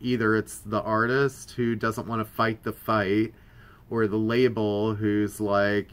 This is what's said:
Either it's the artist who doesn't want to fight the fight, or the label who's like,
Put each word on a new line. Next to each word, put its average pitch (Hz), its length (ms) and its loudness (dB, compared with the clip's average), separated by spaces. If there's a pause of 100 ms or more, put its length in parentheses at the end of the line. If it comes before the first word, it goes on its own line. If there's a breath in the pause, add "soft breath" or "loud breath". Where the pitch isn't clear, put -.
Either 113 340 2
it's - 240 -2
the 107 240 -4
artist 123 680 0
who 117 240 0
doesn't 110 320 -4
want 110 180 -4
to - 80 -18
fight 113 280 0
the 113 100 -4
fight, 107 640 0 (540 soft breath)
or 113 200 0
the 98 80 -2
label 110 800 2
who's 104 460 0
like, 101 520 0